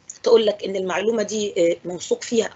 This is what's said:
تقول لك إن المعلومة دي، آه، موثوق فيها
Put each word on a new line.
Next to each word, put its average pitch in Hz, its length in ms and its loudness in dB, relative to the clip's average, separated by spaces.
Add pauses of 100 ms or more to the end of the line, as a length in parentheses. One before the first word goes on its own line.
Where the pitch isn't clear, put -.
(220)
تقول 226 240 6
لك 208 180 0
إن 190 120 -6
المعلومة 190 460 -2
دي، 208 360 -4
آه، 170 260 4
موثوق 180 400 -6
فيها 220 320 0